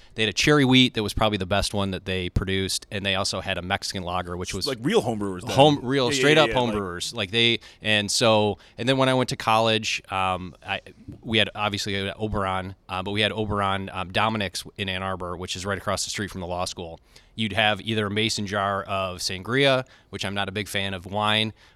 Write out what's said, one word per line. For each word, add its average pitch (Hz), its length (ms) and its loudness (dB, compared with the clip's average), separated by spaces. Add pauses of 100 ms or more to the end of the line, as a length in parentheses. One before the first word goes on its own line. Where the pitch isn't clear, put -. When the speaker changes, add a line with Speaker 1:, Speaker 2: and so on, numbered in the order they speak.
(140)
Speaker 1:
they 110 80 -2
had 107 80 0
a - 20 -2
cherry 151 320 4
wheat 127 300 8
that 110 80 0
was 101 100 -2
probably 107 240 2
the 95 80 -2
best 98 300 0
one 98 160 0
that 92 160 -6
they 92 240 -2
produced, 95 600 -2
and 98 140 -6
they 98 120 0
also 95 260 -2
had 92 160 -2
a 87 40 -6
Mexican 95 400 -4
lager, 87 320 -4
which 90 200 -6
was 92 120 -4
Speaker 2:
Like 131 140 -4
real 180 220 2
homebrewers 101 400 -4
then. - 80 -8
Speaker 1:
home, 139 320 6
real 127 240 0
Speaker 2:
Yeah, 123 60 0
yeah, 135 60 2
Speaker 1:
straight 143 200 6
Speaker 2:
yeah, 151 60 6
Speaker 1:
up 127 40 2
Speaker 2:
yeah, 117 100 0
like 117 160 0
Speaker 1:
homebrewers. 92 400 -6
Like 101 160 -4
they, 117 300 4 (220)
and 104 280 2
so, 107 460 4 (220)
and 120 100 -2
then 135 80 4
when 131 140 4
I 131 40 4
went 127 140 2
to - 80 -6
college, 110 720 2
um, 92 440 -2 (120)
I, 98 140 -6 (400)
we 113 160 -2
had 101 180 4
obviously 104 420 -2
an 98 200 -4
Oberon, 95 580 -2 (140)
uh, 92 140 -4
but 98 80 -6
we 104 100 0
had 104 120 2
Oberon, 98 600 -2
um, 92 180 -8
Dominic's 104 540 -2 (140)
in 98 100 -6
Ann 92 140 -4
Arbor, 90 340 -6
which 90 180 -8
is 92 120 -8
right 98 100 -2
across 95 280 -4
the - 60 -6
street 101 200 -6
from 98 100 -10
the 87 60 -8
law 90 180 -4
school. 85 340 -10 (360)
You'd 110 180 -2
have 107 300 2
either 107 240 -2
a 98 40 -2
mason 107 360 0
jar 98 380 -2
of 95 340 -4
sangria, 127 680 0 (220)
which 101 160 -8
I'm 98 100 -4
not 98 140 -2
a 95 40 -6
big 101 140 -4
fan 98 280 -4
of 90 100 -8
wine, 107 480 0 (240)